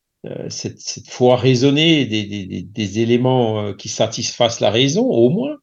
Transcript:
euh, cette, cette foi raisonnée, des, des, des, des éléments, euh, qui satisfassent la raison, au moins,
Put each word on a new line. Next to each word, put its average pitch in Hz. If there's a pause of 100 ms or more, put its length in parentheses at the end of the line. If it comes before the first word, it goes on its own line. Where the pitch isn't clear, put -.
(260)
euh, -
cette, -
cette -
foi 123
raisonnée, 139
des, 107
des, 101
des, 92
des 101
éléments, 117
euh, 104
qui -
satisfassent 113
la 110
raison, 139
au 127
moins, 262